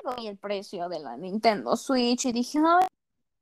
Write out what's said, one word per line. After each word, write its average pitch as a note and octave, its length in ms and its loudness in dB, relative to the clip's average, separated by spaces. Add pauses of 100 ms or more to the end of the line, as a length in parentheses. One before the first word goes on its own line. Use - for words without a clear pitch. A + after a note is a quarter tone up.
(160)
vi A3+ 120 -8
el G3+ 80 -10
precio G3 520 -6
de E3 120 -6
la A#2+ 160 -10
Nintendo F#3 600 0
Switch B3 500 0
y B3 60 0
dije, A#3+ 280 0
"No, E4 180 6 (640)